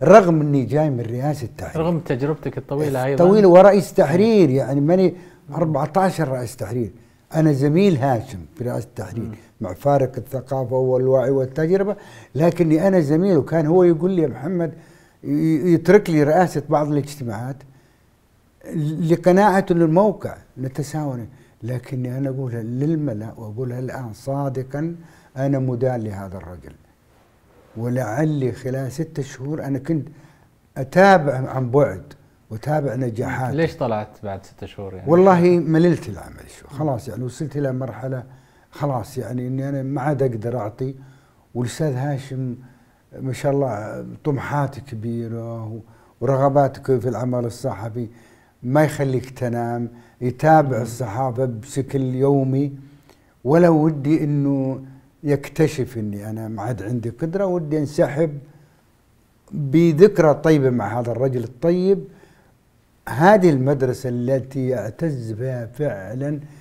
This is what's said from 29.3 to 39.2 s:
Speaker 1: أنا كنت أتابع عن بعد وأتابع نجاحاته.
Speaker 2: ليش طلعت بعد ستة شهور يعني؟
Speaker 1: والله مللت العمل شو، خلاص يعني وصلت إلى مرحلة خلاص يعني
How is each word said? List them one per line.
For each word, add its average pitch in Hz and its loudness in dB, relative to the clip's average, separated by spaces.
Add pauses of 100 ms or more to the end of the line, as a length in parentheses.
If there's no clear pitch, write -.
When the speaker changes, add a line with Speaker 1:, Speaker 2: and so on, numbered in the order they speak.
Speaker 1:
أنا 135 -4
كنت 139 -4 (680)
أتابع 143 4
عن 127 -4
بعد 123 0 (360)
وأتابع 139 -4
نجاحاته. 123 -4
Speaker 2:
ليش 160 -2
طلعت 110 -6
بعد 98 -10
ستة - -18
شهور 95 -14
يعني؟ 95 -4
Speaker 1:
والله 180 6 (180)
مللت 160 2
العمل - -16 (100)
شو، - -20
خلاص 135 -6
يعني 113 -10
وصلت 127 -8
إلى 139 -4
مرحلة 127 -8 (480)
خلاص 131 -6
يعني 123 -6